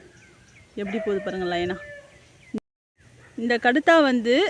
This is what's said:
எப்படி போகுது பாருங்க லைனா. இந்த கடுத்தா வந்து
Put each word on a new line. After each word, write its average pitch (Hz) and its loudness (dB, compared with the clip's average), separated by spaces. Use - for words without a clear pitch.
எப்படி 202 -6
போகுது 202 -4
பாருங்க 185 -6
லைனா. 175 -4
இந்த 233 -2
கடுத்தா 294 4
வந்து 240 2